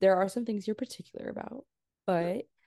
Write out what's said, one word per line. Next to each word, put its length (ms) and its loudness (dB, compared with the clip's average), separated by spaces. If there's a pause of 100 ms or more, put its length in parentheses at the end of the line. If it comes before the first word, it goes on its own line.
there 160 8
are 120 2
some 160 -4
things 220 -4
you're 80 0
particular 540 -10
about, 360 -10 (420)
but 400 0 (200)